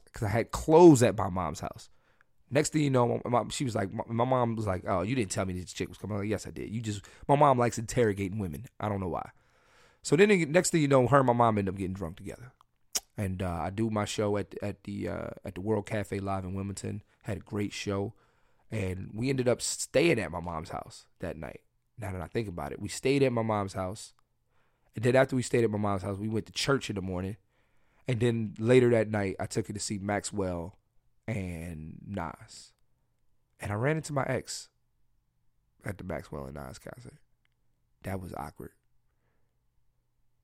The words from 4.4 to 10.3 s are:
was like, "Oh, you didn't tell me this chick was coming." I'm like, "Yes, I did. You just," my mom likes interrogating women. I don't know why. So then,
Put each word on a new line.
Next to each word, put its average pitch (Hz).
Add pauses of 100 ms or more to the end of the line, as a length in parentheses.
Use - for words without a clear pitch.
was 110
like, 92
"Oh, 98
you 107
didn't 110
tell 98
me 92
this 90
chick -
was 92
coming." 98
I'm 101
like, 104
"Yes, 98
I -
did. 67
You 110
just," 104 (240)
my 139
mom 143
likes 120
interrogating 104
women. 95 (120)
I 104
don't 101
know 95
why. 76 (760)
So -
then, 202 (220)